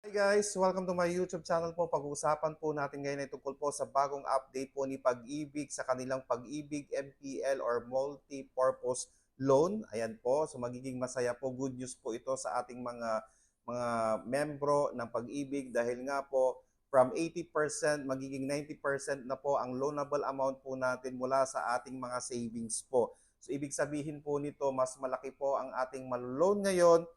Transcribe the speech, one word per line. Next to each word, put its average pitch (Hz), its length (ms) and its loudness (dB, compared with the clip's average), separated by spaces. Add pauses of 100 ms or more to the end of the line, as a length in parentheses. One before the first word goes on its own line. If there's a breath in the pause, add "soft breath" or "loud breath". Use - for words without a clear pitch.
(100)
Hey 202 320 6
guys, 202 160 -2
welcome 185 320 2
to 180 80 2
my 175 80 4
YouTube 175 400 0
channel 170 240 2
po. 170 160 0
Pag-uusapan 151 720 0
po 151 160 -2
natin 143 320 -4
ngayon 143 160 -2
ay 139 80 -8
tungkol 139 240 -8
po 143 160 -2
sa 139 160 -4
bagong 139 400 0
update 135 480 -2
po 139 80 -2
ni 135 160 -2
Pag-ibig 139 720 -2
sa - 160 -8
kanilang 131 400 -2
Pag-ibig 143 640 -6
M 139 320 -6
P 139 240 -8
L 139 160 0
or 120 240 0
Multi-Purpose 131 1200 -2 (320 soft breath)
Loan. 143 560 4
Ayan 113 240 -2
po. 147 320 2
So, 131 80 -12
magiging 123 400 -8
masaya 123 320 -2
po. 127 240 -4
Good 127 240 -4
news 127 160 -10
po - 160 -8
ito 123 240 -4
sa 127 240 -4
ating 123 240 -8
mga, 117 400 -4 (480 soft breath)
mga 120 180 -2 (380)
membro 143 720 0
ng 117 160 -6
Pag-ibig 131 560 -4
dahil 120 320 0
nga 139 240 -4
po, 131 320 2 (320)
from 131 240 6
eighty 165 320 -2
percent, 151 560 0
magiging 135 480 -4
ninety 147 240 -4
percent 139 560 -2
na 135 80 -2
po 139 240 0
ang 127 160 -4
loanable 143 480 0
amount 135 400 0
po 131 80 -6
natin 127 480 -2
mula 131 240 4
sa 120 320 0
ating 123 160 -8
mga 123 240 -6
savings 120 640 -6
po. - 320 2 (240 loud breath)
So, - 160 -6
ibig 143 160 -6
sabihin 147 480 -4
po 143 240 -2
nito, 143 320 -2
mas 131 240 2
malaki 131 320 -4
po 139 240 0
ang 127 160 -2
ating 131 400 -4
maloloan 143 560 2
ngayon 170 400 8 (100)